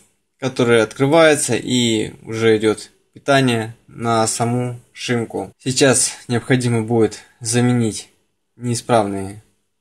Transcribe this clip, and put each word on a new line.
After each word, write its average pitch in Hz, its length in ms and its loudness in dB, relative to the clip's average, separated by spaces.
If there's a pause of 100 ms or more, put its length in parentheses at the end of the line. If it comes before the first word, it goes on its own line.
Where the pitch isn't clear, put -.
(400)
который 120 420 2
открывается, 139 760 2
и 117 640 -2
уже 113 340 2
идёт 107 360 -2 (200)
питание 120 640 0 (120)
на 113 380 -2
саму 120 540 -4 (140)
шимку. 113 580 -6 (100)
Сейчас 131 520 2 (140)
необходимо 120 540 0
будет 110 380 0 (220)
заменить 120 680 -2 (460)
неисправные 110 880 -2 (380)